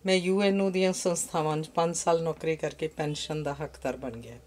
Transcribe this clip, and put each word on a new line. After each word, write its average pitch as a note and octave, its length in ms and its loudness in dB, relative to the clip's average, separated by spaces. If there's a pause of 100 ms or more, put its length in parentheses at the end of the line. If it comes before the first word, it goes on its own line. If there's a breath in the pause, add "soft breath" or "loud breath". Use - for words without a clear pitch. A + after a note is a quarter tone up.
ਮੈਂ F#3+ 100 4
ਯੂ F#3 280 2
ਐਨ G3 180 4
ਓ G3 80 2
ਦੀਆਂ F#3 240 2
ਸੰਸਥਾਵਾਂ E3 640 0
'ਚ D#3 100 -4
ਪੰਜ E3+ 280 2
ਸਾਲ E3 280 2
ਨੌਕਰੀ D#3+ 320 -2
ਕਰਕੇ D#3 320 -4
ਪੈਨਸ਼ਨ D3+ 560 -4
ਦਾ C#3+ 100 -4
ਹੱਕਦਾਰ C#3 440 -6
ਬਣ B2+ 140 -8
ਗਿਆ A#2 360 -14